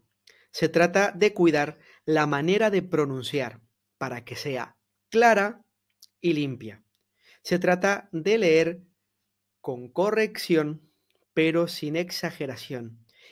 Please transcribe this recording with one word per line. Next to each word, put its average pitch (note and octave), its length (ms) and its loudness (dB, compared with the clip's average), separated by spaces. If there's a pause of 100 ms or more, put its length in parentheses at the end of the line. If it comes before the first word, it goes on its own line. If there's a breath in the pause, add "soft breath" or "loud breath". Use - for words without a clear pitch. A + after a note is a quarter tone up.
(520 soft breath)
Se - 160 -2
trata F3+ 440 2
de G3+ 220 2
cuidar D3+ 460 2 (240 soft breath)
la D#3 240 2
manera F3 440 0
de F#3+ 100 0
pronunciar C3+ 800 -4 (360)
para A#2+ 280 -8
que A#2+ 100 -14
sea C3 400 -8 (340)
clara A3 540 4 (560)
y E3+ 140 0
limpia. A2+ 500 -6 (580 soft breath)
Se - 160 -2
trata F#3+ 540 0
de F3+ 260 0
leer E3+ 440 2 (800)
con B2 280 -10
corrección, F#3 1000 0 (420)
pero E3 360 2
sin D3+ 260 -8
exageración, C3+ 1120 -10 (260 soft breath)